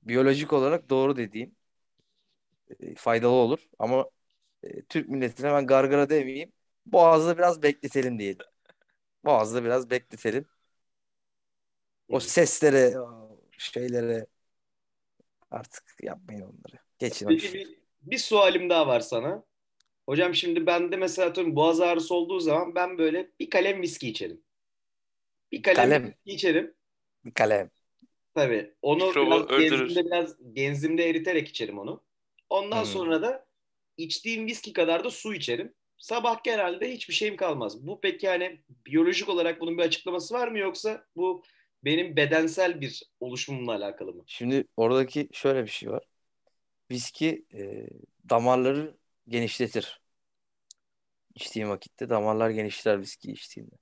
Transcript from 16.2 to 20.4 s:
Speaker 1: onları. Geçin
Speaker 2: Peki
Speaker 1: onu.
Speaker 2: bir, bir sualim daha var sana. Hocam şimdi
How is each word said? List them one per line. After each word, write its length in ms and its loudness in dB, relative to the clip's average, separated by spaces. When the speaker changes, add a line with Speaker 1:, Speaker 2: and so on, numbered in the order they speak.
Speaker 1:
onları. 400 -20
Geçin 280 -6
Speaker 2:
Peki 260 0
Speaker 1:
onu. 0 -
Speaker 2:
bir, 240 -12
bir 160 -8
sualim 520 4
daha 180 4
var 120 4
sana. 440 -6
Hocam 280 0
şimdi 320 0